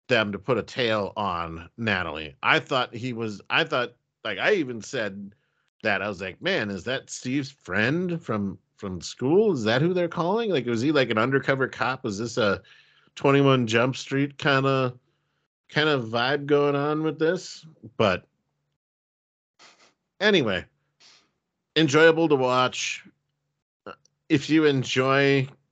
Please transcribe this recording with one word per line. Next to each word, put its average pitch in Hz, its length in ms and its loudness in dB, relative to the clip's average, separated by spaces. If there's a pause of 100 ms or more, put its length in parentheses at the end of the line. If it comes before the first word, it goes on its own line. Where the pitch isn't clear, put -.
them 110 240 2
to 98 80 -6
put 117 180 -2
a 98 60 -2
tail 110 520 -2
on 85 520 -4 (100)
Natalie. 85 640 -4
I 139 160 4
thought 131 340 -4
he 120 200 -8
was, 110 360 -8
I 143 140 0
thought, 143 320 -4 (300)
like, 104 140 -8
I 160 160 2
even 123 280 -4
said 101 540 -8 (480)
that. 101 180 0
I 101 60 -4
was 95 120 -8
like, 95 220 -12
"Man, 151 260 -2
is 98 140 -6
that 127 280 -6
Steve's 135 420 -6
friend 156 680 -2
from, 101 380 -4 (180)
from 92 240 -10
school? 185 520 0
Is 131 100 -2
that 113 200 2
who 175 120 0
they're 175 140 0
calling? 202 420 -2
Like, 135 160 -2
was 117 160 -2
he, 147 80 0
like, 135 200 2
an 110 80 0
undercover 131 500 0
cop? 127 340 -6
Was 101 160 -4
this 117 200 -6
a 101 220 2 (540)
twenty-one 139 540 4
Jump 117 260 2
Street 139 440 -4
kinda, 135 540 2 (760)
kinda 147 300 2
vibe 123 480 -2
going 143 300 2
on 151 280 -2
with 156 160 -4
this?" 175 440 -2 (320)
But 95 300 2 (1900)
anyway, 135 440 2 (1120)
enjoyable 156 520 6
to 147 80 4
watch. 127 680 0 (1200)
If 143 200 0
you 156 160 4
enjoy 135 840 2 (240)